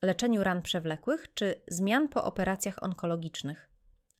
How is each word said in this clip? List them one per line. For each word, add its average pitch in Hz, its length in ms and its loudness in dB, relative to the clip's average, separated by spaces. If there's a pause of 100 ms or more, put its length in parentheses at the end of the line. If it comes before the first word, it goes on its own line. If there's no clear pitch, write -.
leczeniu 196 420 2
ran 180 180 0
przewlekłych 165 720 -2
czy 196 340 0
zmian 208 400 2
po - 160 0
operacjach 190 580 -2
onkologicznych. 170 880 -4 (500)